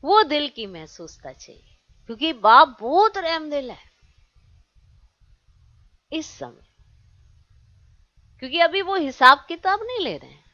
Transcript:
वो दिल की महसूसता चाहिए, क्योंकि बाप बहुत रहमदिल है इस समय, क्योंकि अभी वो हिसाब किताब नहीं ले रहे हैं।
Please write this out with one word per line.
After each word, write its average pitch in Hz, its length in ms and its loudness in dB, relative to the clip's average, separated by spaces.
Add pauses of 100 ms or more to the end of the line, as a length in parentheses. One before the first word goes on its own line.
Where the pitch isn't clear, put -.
वो 403 200 2
दिल 294 260 -4
की 226 160 -14
महसूसता 160 640 -20
चाहिए, - 460 -20 (280)
क्योंकि 269 280 -6
बाप 233 480 6
बहुत 381 360 0
रहमदिल 311 540 -8
है - 120 -20 (2250)
इस 311 120 -10
समय, 117 400 -20 (1700)
क्योंकि 262 200 -8
अभी 339 220 0
वो 381 140 -6
हिसाब 277 520 4
किताब 370 360 -4
नहीं 480 160 -10
ले 226 180 -6
रहे 131 140 -20
हैं। 143 120 -20 (100)